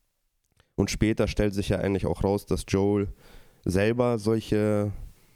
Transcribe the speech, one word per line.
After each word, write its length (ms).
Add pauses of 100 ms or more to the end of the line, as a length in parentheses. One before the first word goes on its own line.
(760)
Und 160
später 380
stellt 260
sich 140
ja 100
eigentlich 280
auch 180
raus, 200
dass 240
Joel 400 (560)
selber 540
solche 760 (440)